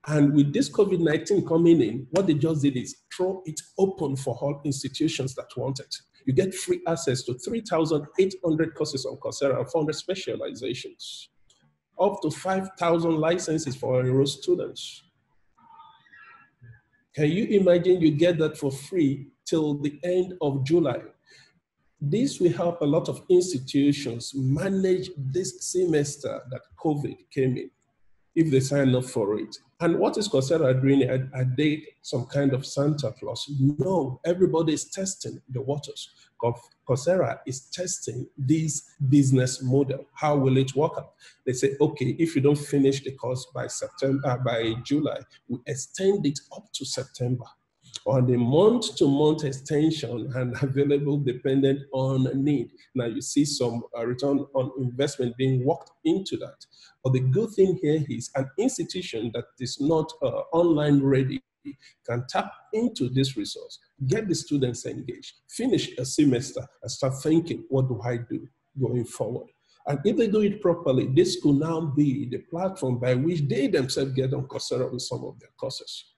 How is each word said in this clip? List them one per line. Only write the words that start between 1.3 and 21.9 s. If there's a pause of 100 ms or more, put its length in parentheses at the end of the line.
coming
in,
what
they
just
did
is (160)
throw
it (200)
open
for
all
institutions
that (100)
want
it. (300)
You
get
free
access
to
three
thousand (140)
eight (100)
hundred
courses
on
Coursera
and
four
hundred
specializations. (680)
Up
to
five (100)
thousand
licenses
for
enrolled
students. (2000)
Can
you (120)
imagine
you
get
that
for
free (180)
till
the
end
of
July? (1000)